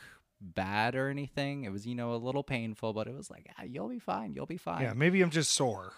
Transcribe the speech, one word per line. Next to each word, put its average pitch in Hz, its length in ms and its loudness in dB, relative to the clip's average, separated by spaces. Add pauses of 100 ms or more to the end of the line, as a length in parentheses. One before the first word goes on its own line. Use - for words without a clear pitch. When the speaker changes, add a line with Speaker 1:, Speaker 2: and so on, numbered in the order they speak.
(400)
Speaker 1:
bad 101 540 0
or 135 140 0
anything. 139 560 -2
It 98 80 -4
was, 101 140 -6
you 123 80 -4
know, 120 200 -2
a - 20 0
little 131 260 0
painful, 113 500 -2
but 107 140 -2
it 120 80 -8
was - 160 -12
like, - 180 -18 (100)
"Ah, - 40 -12
you'll 170 260 -6
be 247 100 -6
fine. 196 360 -4
You'll 139 120 -6
be 165 100 -6
fine." 170 260 -2
Speaker 2:
Yeah, 117 120 2
maybe 175 260 6
I'm 175 100 6
just 151 220 2
sore. 98 460 0